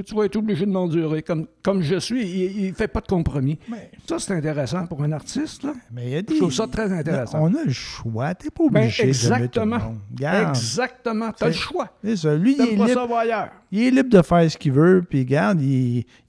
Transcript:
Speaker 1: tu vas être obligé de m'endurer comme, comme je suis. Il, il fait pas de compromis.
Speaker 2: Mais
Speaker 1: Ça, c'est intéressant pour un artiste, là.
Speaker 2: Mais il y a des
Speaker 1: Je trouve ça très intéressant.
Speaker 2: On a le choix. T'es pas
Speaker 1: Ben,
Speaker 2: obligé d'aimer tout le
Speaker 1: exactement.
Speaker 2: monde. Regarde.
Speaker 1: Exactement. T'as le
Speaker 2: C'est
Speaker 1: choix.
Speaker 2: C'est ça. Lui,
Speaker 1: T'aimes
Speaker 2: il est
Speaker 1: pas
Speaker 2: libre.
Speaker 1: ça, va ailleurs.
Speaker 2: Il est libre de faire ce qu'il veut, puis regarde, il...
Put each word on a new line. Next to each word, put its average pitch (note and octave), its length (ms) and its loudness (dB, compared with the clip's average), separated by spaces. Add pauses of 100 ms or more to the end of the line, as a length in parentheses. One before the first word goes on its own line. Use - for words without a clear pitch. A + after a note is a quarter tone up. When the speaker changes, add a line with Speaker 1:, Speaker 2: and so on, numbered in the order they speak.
Speaker 1:
tu - 80 -14
vas G#3+ 120 2
être G3+ 100 -4
obligé G#3 320 0
de - 40 0
m'endurer D#3+ 520 0
comme, D#3+ 240 -4 (160)
comme G3+ 180 2
je E3 160 0
suis. A#3+ 240 -2
Il, F#3+ 440 -2
il F#3+ 100 -4
fait A3 120 -2
pas A3 140 -4
de - 60 -16
compromis. D#3 500 -2 (100)
Speaker 2:
Mais A3 220 -12 (180)
Speaker 1:
Ça, E4 120 -4
c'est - 160 -6
intéressant D3+ 500 -4
pour D3 160 -8
un D3 100 0
artiste, - 520 -8
là. D4 100 -6 (180)
Speaker 2:
Mais A#2+ 140 -10
il B2 60 -6
y C#3 60 -4
a F3+ 40 -2
des D#4 140 -4
Speaker 1:
Je D#4 60 2
trouve E3+ 120 2
ça A3 140 -2
très G#3 260 -4
intéressant. D#3 480 -2
Speaker 2:
On E3+ 140 4
a D#4+ 80 -2
le G3 80 0
choix. A#2+ 640 -6
T'es - 160 -10
pas E4 180 0
Speaker 1:
Ben, - 140 4
Speaker 2:
obligé A#2 220 0
d'aimer C3 100 4
tout A#2 140 0
le - 40 4
Speaker 1:
exactement. G#3+ 460 0
Speaker 2:
monde. A2+ 180 -6 (140)
Regarde. D3+ 380 0
Speaker 1:
Exactement. G#3+ 880 -2
T'as - 120 0
le D#3+ 60 2
Speaker 2:
C'est D#3+ 60 -2
Speaker 1:
choix. D4+ 300 -6 (140)
Speaker 2:
C'est G#3+ 140 -2
ça. D3+ 180 2
Lui, A3 220 4
Speaker 1:
T'aimes B3+ 100 4
Speaker 2:
il A3 60 0
est G#3 40 2
Speaker 1:
pas G3 120 4
Speaker 2:
libre. B3 120 2
Speaker 1:
ça, B3 60 -2
va A#3 140 0
ailleurs. A3 280 -2 (220)
Speaker 2:
Il G3+ 160 0
est B3+ 40 4
libre C4 200 4
de F#3 100 10
faire E3+ 300 4
ce - 80 -12
qu'il C#3 140 0
veut, F3 360 6
puis C#3 120 0
regarde, D#3 420 2
il... B2+ 420 0 (240)